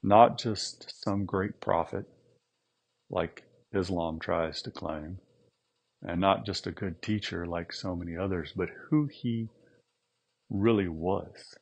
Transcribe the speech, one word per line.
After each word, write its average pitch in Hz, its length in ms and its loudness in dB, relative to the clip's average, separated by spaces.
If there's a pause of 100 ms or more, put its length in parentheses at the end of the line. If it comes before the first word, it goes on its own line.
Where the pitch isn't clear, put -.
not 113 340 8
just - 640 -6
some 101 220 0
great 98 340 -2
prophet - 460 0 (1040)
like 87 360 -4 (280)
Islam 87 460 0
tries 82 440 -2
to - 80 -8
claim, 78 480 -8 (840)
and 87 180 -2
not 98 240 4
just 101 220 -4
a 98 60 -6
good 90 280 -6
teacher 95 460 -4
like 85 260 -4
so 92 220 -6
many 85 220 -6
others, 90 380 -2
but 175 140 -2 (220)
who 151 160 4
he 117 420 -4 (1000)
really 101 380 4
was 87 720 -4